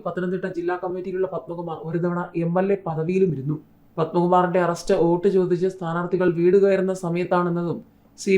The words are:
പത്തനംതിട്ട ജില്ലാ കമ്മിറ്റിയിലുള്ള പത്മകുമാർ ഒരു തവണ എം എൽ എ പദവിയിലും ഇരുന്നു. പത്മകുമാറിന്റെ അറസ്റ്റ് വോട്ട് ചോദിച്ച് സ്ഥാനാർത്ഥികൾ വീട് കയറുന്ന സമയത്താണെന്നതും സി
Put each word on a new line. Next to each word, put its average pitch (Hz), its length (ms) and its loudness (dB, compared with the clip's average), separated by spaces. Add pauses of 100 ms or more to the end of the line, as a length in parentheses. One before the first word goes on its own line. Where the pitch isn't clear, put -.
പത്തനംതിട്ട 180 420 -4 (100)
ജില്ലാ 170 280 -2
കമ്മിറ്റിയിലുള്ള 185 500 -4
പത്മകുമാർ 170 420 -8 (120)
ഒരു 165 160 -2
തവണ 175 180 -2 (220)
എം 170 160 -2
എൽ 190 160 0
എ - 100 -4
പദവിയിലും 170 480 0
ഇരുന്നു. 139 220 -4 (400)
പത്മകുമാറിന്റെ 180 720 2
അറസ്റ്റ് 170 360 0
വോട്ട് 175 340 2
ചോദിച്ച് 180 380 2
സ്ഥാനാർത്ഥികൾ 175 640 -2
വീട് 180 240 6
കയറുന്ന 190 400 2
സമയത്താണെന്നതും 175 760 0 (440)
സി 196 160 2